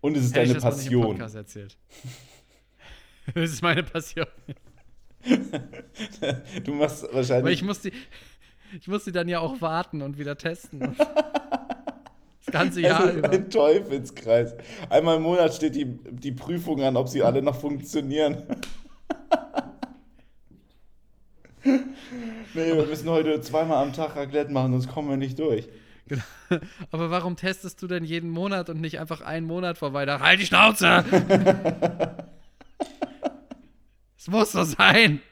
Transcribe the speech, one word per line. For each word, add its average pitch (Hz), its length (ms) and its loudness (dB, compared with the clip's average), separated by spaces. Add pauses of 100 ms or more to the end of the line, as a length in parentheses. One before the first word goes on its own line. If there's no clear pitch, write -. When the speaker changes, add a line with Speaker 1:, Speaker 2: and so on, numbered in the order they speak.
Speaker 1:
Und 151 160 0
es 127 60 2
ist 120 100 0
Speaker 2:
Hätte 123 80 4
ich 123 80 4
Speaker 1:
deine 123 100 4
Speaker 2:
das 123 40 -2
mal 117 60 4
nicht 135 160 -6
im 123 60 -2
Speaker 1:
Passion. 120 100 4 (100)
Speaker 2:
Podcast 107 240 -10
erzählt. 101 460 -18
<laughs> - 60 -20 (1500)
Das 165 160 0
ist 151 120 -8
meine 175 200 2
Passion. 160 440 -6 (1000)
Speaker 1:
<laughs> - 0 - (1400)
Du 143 100 -4
machst 147 360 -2
wahrscheinlich 127 360 0
Speaker 2:
Weil 175 80 2
ich - 80 -4
muss 196 180 -4
die, - 100 -8 (880)
ich - 80 -18
muss 208 180 -4
die 190 80 -8
dann 170 180 -2
ja 170 100 -2
auch 170 220 -6
warten 160 400 -4
und 143 160 -10
wieder 143 180 -8
testen. 170 640 -8
Speaker 1:
<laughs> 302 60 6 (1400)
Speaker 2:
Das - 60 -6
ganze 175 300 0
Speaker 1:
Das 170 80 6
Speaker 2:
Jahr 170 200 4
Speaker 1:
ist 170 60 -2
Speaker 2:
über. 151 140 2
Speaker 1:
ein 190 180 2
Teufelskreis. 135 1040 2 (360)
Einmal 160 260 6
im 160 60 0
Monat 170 320 4
steht 151 200 -2
die, 143 120 -2
die 123 460 -10
Prüfung 160 500 -4
an, 131 160 2
ob 131 100 0
sie 127 140 0
alle 123 180 4
noch 135 180 0
funktionieren. 147 840 -2 (3250)
<laughs> - 20 -20
Nee, 226 1120 0
wir 151 100 4
müssen 151 220 -4
heute 156 320 2
zweimal 156 420 0
am 143 120 -2
Tag 156 220 -4
Raclette 143 360 -2
machen, 131 200 2
sonst 127 160 0
kommen 147 200 -6
wir 139 80 0
nicht 135 220 -4
durch. 139 300 0 (380)
Speaker 2:
Genau. 131 160 -6 (680)
Aber 165 200 -4
warum 175 260 -2
testest 185 460 -6
du 185 40 -10
denn 175 180 -4
jeden 165 260 -6
Monat 180 380 -4
und 160 140 -6
nicht 160 180 -6
einfach 160 220 -8
einen 165 240 -6
Monat 175 320 -4
vor 139 160 -4
Weihnachten? 143 280 -2
Halt 180 180 6
die 190 60 0
Schnauze! 180 580 6
Speaker 1:
<laughs> 180 1200 2 (2000)
Speaker 2:
Es - 60 -10
muss 214 220 2
so 170 120 2
sein. 180 560 6 (100)